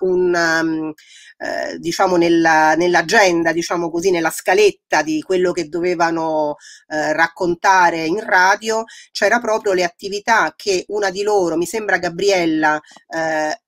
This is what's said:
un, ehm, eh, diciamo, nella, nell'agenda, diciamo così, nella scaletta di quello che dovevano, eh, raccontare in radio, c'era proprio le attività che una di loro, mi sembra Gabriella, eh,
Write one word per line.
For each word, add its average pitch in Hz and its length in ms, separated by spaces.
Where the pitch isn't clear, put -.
un, 180 340
ehm, 160 580
eh, - 360
diciamo, 180 400
nella, 160 560
nell'agenda, 170 800
diciamo 170 380
così, 170 180
nella 165 220
scaletta 185 720
di 156 180
quello 180 300
che 170 180
dovevano, 165 840
eh, 156 260
raccontare 170 920
in 175 200
radio, 208 580
c'era 220 280
proprio 220 340
le 180 100
attività 196 720
che 185 320
una 202 240
di 190 100
loro, 196 340
mi 170 100
sembra 202 320
Gabriella, 170 840
eh, 160 600